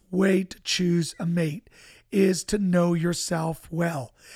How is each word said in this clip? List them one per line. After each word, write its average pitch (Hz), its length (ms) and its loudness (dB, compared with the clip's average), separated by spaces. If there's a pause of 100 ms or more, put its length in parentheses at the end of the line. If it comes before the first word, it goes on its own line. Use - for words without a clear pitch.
(100)
way 190 340 2
to - 160 -18
choose 170 580 0
a 202 60 -6
mate 170 460 -4 (400)
is 196 340 2
to 214 140 -2
know 175 340 2
yourself 165 800 -4
well. 165 440 -4 (220)